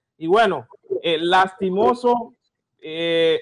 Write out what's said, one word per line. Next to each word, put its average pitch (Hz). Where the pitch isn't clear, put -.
Y 160
bueno, 185
eh, 165
lastimoso, 202
eh, 165